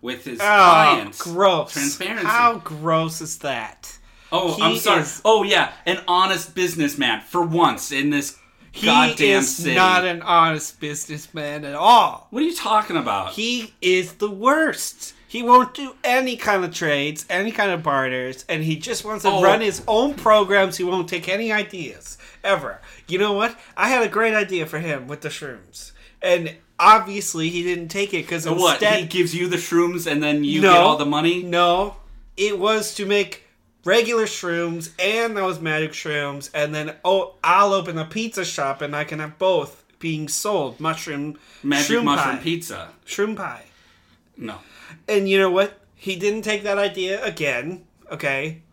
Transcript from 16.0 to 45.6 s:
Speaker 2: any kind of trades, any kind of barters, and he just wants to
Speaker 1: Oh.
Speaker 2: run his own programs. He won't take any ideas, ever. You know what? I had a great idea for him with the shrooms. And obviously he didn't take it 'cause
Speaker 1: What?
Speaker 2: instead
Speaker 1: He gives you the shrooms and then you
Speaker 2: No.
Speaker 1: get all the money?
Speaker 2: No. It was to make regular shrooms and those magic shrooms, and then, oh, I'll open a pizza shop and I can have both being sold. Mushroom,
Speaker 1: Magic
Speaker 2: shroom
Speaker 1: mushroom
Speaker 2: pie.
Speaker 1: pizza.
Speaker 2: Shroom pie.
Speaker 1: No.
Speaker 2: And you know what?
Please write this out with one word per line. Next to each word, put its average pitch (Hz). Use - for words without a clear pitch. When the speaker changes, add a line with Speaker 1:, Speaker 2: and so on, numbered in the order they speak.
Speaker 2:
any 247
kind 202
of 170
trades, 151
any 196
kind 202
of 170
barters, 131
and 160
he 160
just 220
wants 214
to 202
Speaker 1:
Oh. 196
Speaker 2:
run 196
his 202
own 247
programs. 202
He 185
won't 180
take 175
any 214
ideas, 185
ever. 151
You 180
know 208
what? 220
I 202
had 254
a 214
great 220
idea 190
for 156
him 143
with 147
the 151
shrooms. 127
And 175
obviously 196
he 175
didn't 175
take 196
it 160
'cause 165
Speaker 1:
What? 170
Speaker 2:
instead 208
Speaker 1:
He 165
gives 165
you 175
the 175
shrooms 170
and 147
then 147
you 151
Speaker 2:
No. 190
Speaker 1:
get 175
all 156
the 143
money? 165
Speaker 2:
No. 175
It 202
was 208
to 208
make 202
regular 220
shrooms 170
and 220
those 175
magic 156
shrooms, 143
and 151
then, 151
oh, 185
I'll 196
open 175
a 156
pizza 214
shop 139
and 143
I 151
can 151
have 156
both 185
being 156
sold. 147
Mushroom, 151
Speaker 1:
Magic 143
Speaker 2:
shroom 233
Speaker 1:
mushroom 147
Speaker 2:
pie. -
Speaker 1:
pizza. 160
Speaker 2:
Shroom 208
pie. 143
Speaker 1:
No. 107
Speaker 2:
And 196
you 196
know 190
what? 196